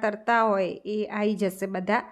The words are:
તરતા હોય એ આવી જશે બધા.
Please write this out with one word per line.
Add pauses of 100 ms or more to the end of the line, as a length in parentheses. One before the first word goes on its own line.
તરતા
હોય (240)
એ
આવી
જશે
બધા.